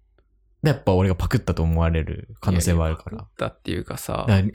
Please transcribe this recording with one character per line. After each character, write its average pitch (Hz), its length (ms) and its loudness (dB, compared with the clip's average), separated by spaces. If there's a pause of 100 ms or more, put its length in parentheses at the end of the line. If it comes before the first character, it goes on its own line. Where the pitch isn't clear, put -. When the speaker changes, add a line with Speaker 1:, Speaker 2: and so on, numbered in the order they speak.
(640)
Speaker 1:
や 151 100 4
っ - 100 -12
ぱ 95 100 4
俺 95 160 4
が 90 60 0
パ - 120 -2
ク - 100 0
っ - 40 0
た 90 120 -2
と 85 80 -2
思 82 180 2
わ 82 120 2
れ 80 120 0
る 82 260 -10 (100)
可 - 120 -2
能 87 100 2
性 87 120 2
は 82 140 2
あ - 20 0
る 80 80 -4
か - 140 -14
ら。 - 0 -
Speaker 2:
い - 20 -14
や - 40 -10
い - 20 -12
や、 - 40 -14
パ - 40 -20
ク - 180 -8
っ - 60 -4
た - 40 -20
っ - 60 -20
て - 100 -8
い 85 60 -4
う - 60 -6
か - 140 -12
さ。 - 300 -6
Speaker 1:
だ 98 140 4
か - 0 -
ら 98 60 2
エ - 80 -4